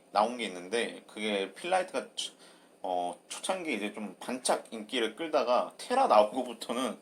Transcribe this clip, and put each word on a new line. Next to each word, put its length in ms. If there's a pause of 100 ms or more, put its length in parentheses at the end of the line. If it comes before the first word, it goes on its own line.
(120)
나온 260
게 80
있는데, 600
그게 460
필라이트가 600
초-, 180 (500)
어, 320 (140)
초창기에 460
이제 180
좀 260
반짝 520
인기를 440
끌다가 640
테라 300
나오고부터는 960